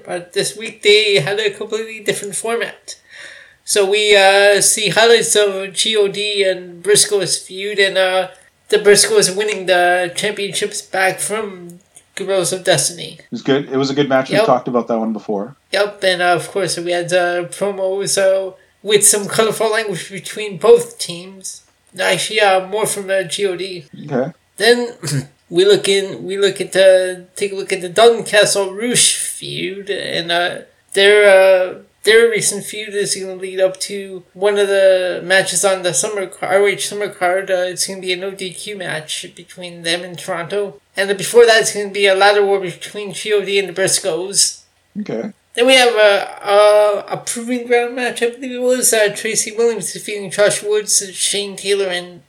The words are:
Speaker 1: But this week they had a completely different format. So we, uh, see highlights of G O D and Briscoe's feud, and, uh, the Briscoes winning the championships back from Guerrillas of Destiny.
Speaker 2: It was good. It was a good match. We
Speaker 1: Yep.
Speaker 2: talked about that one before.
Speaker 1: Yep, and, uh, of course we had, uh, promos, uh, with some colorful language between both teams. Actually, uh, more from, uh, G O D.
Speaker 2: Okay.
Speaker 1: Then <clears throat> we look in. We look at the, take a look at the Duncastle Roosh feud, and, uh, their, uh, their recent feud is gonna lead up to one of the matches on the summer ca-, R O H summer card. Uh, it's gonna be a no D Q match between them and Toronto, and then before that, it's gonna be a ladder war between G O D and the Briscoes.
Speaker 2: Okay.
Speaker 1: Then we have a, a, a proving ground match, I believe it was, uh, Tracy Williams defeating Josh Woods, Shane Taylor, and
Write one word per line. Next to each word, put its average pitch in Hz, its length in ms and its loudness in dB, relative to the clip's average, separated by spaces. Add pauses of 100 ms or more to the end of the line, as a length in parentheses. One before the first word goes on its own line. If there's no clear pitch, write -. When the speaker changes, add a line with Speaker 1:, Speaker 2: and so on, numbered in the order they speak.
Speaker 1:
But 180 280 -10
this - 220 -4
week 220 280 -12
they 208 320 6
had 190 240 0
a 214 100 -2
completely 220 520 -8
different 202 340 -6
format. - 600 -6 (680)
So 196 240 0
we, 208 260 4
uh, 196 460 6
see 214 280 0
highlights 226 460 4
of 196 380 0
G 220 240 -2
O 202 100 4
D 202 360 -4
and 180 380 -4
Briscoe's 202 560 0
feud, 196 420 -8
and, 190 180 2
uh, 185 320 0 (400)
the 214 80 4
Briscoes 196 580 4
winning 202 300 -4
the 180 500 2
championships 202 680 -6
back 185 380 -2
from 185 600 -8 (360)
Guerrillas 190 360 -2
of 185 140 -6
Destiny. 170 540 -2
Speaker 2:
It - 120 -20
was 117 100 -10
good. 139 300 0
It 131 60 -2
was 135 120 0
a 135 40 -4
good 143 160 0
match. 131 200 2
We - 60 -2
Speaker 1:
Yep. - 100 4
Speaker 2:
talked 127 220 2
about 120 220 -2
that 117 100 0
one 110 140 -4
before. 104 420 -8 (160)
Speaker 1:
Yep, 202 320 -2
and, 180 180 0
uh, 180 140 4
of 156 160 -4
course 180 260 -4
we 175 140 -6
had, 175 220 -2
uh, 175 320 0
promos, 190 720 -4
uh, 190 340 0 (320)
with 202 240 2
some 202 200 0
colorful 220 440 0
language 208 400 -4
between 196 460 -10
both 233 420 4
teams. 190 640 -14 (360)
Actually, 190 440 0
uh, 190 260 4
more 208 180 -2
from, 196 240 -6
uh, 190 140 0
G 196 220 -4
O 185 100 -2
D. 180 300 -10 (200)
Speaker 2:
Okay. 139 260 -4 (260)
Speaker 1:
Then 240 440 0
<clears throat> - 480 -6
we 175 140 2
look 202 240 4
in. 190 380 -2
We 190 120 -8
look 196 220 0
at 180 140 -8
the, 185 520 4 (120)
take 202 160 -4
a - 20 -8
look 190 160 -8
at 190 100 -2
the 180 80 -8
Duncastle 202 840 4
Roosh 220 440 0
feud, 180 720 -10
and, 170 420 -6
uh, 175 240 -2 (380)
their, 202 360 6
uh, 190 440 6 (300)
their 226 260 6
recent 202 340 -2
feud 214 320 -12
is 202 200 -2
gonna 190 200 -10
lead 185 240 -8
up 185 220 2
to 196 420 -10 (100)
one 202 240 0
of 202 120 2
the 185 560 4
matches 185 400 0
on 190 180 0
the 175 100 -2
summer 208 320 -4
ca-, - 220 -10
R 196 160 2
O 202 40 4
H 190 200 -2
summer 208 220 -6
card. 190 420 -2
Uh, 180 160 0
it's 180 180 -6
gonna 190 140 -10
be 185 140 -4
a - 20 0
no 190 160 -8
D 185 220 -10
Q 208 240 -14
match 156 480 -10 (100)
between 175 480 -18
them 170 220 -4
and 175 120 -14
Toronto, 190 640 -6 (160)
and 196 140 -2
then 196 80 -2
before 226 280 6
that, 220 180 6
it's - 100 -4
gonna 202 160 -6
be 202 180 0
a 190 80 4
ladder 202 300 6
war 196 160 0
between 196 500 -10
G 214 220 -4
O 202 100 2
D 196 160 0
and 190 80 -2
the 175 60 -12
Briscoes. 190 840 -2 (420)
Speaker 2:
Okay. 160 320 -8 (220)
Speaker 1:
Then 240 100 2
we 262 100 6
have 247 200 4
a, 220 440 2 (720)
a, - 60 -6
a - 20 -6
proving 240 500 -6
ground 240 280 0
match, 240 280 -4
I 233 60 0
believe 254 240 -10
it 247 80 -8
was, 247 320 0
uh, 208 200 2
Tracy 220 380 -6
Williams 220 400 -2
defeating 202 400 -10
Josh 202 320 2
Woods, 208 400 0 (100)
Shane 196 440 -4
Taylor, 196 300 -2
and 175 420 -8